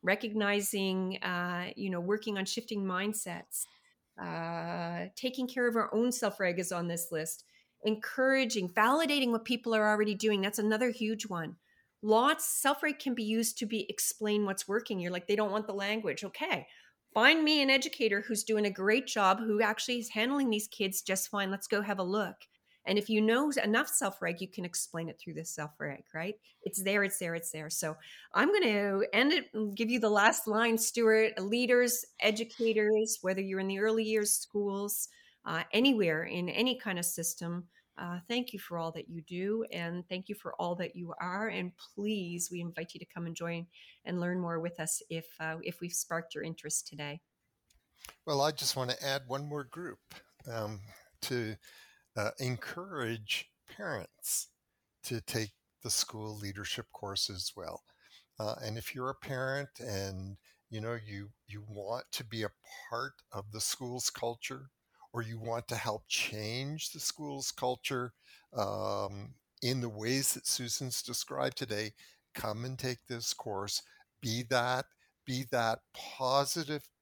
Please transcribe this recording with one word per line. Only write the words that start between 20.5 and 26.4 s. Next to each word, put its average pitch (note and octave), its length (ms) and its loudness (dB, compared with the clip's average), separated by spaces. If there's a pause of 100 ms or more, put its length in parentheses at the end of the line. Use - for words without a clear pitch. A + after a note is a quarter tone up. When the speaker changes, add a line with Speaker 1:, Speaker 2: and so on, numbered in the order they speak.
Speaker 1:
kids F#3+ 340 -2
just F#3+ 280 -2
fine. G3 220 0
Let's G3 160 -4
go G#3 140 2
have G3+ 180 -2
a F#3+ 40 2
look. F#3+ 340 0 (480)
And G3+ 120 4
if G#3 120 0
you G#3+ 100 6
know A#3+ 320 6 (100)
enough A3 280 4
self-reg, F3+ 500 0
you F#3 80 -4
can F3+ 160 -6
explain E3 460 -4
it - 100 -12
through E3 140 -12
the D#3 100 -8
self-reg, D3+ 680 -8
right? G3 220 -6 (260)